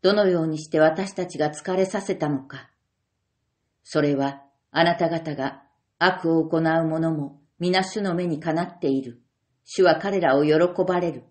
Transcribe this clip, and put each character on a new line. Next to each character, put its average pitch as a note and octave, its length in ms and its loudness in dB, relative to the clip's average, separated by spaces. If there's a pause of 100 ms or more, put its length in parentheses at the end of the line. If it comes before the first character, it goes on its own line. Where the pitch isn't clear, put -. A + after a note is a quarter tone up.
ど F#3 100 4
の G#3 140 4
よ F3 160 2
う D#3+ 40 -2
に D#3 120 -4
し - 100 -14
て D#3+ 100 -2
私 D#3+ 360 2
た F3+ 100 -6
ち - 140 -12
が D3 140 -2
疲 - 220 -6
れ F#3+ 120 2
さ F#3 160 -6
せ F#3+ 140 -4
た D#3 120 -2
の C#3 140 -2
か。 - 260 -18 (1120)
そ D3+ 200 -2
れ D3 120 2
は C#3 280 -4 (300)
あ D#3+ 120 4
な E3+ 100 2
た E3+ 140 0
方 D#3+ 260 -4
が C3+ 280 -8 (360)
悪 E3 380 2
を D#3+ 100 2
行 D#3+ 120 0
う E3 40 0 (240)
者 D#3+ 260 -2
も D3 280 -8 (180)
皆 F3+ 240 0
主 G3+ 200 -6
の F#3 120 -2
目 F3+ 120 -2
に D#3 140 -4
か E3 120 -4
な E3 120 -2
っ - 140 -16
て D3 120 -2
い C3+ 100 0
る。 B2 220 -14 (420)
主 - 180 -2
は E3+ 140 6
彼 G3 240 -4
ら C#3 160 4
を D3 80 4
喜 D3+ 80 4 (340)
ば F3 140 0
れ F3 100 -2
る。 B2+ 200 -12